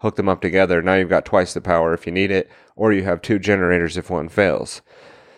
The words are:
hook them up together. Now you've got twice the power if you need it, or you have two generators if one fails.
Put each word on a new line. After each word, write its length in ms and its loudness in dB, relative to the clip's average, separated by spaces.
hook 160 -4
them 120 -2
up 120 0
together. 400 2
Now 140 2
you've 160 2
got 160 2
twice 260 0
the 80 -8
power 320 0
if 140 -6
you 60 -6
need 180 0
it, 180 -2
or 180 2
you 120 0
have 160 -2
two 180 -2
generators 580 0
if 120 -8
one 200 -6
fails. 540 -2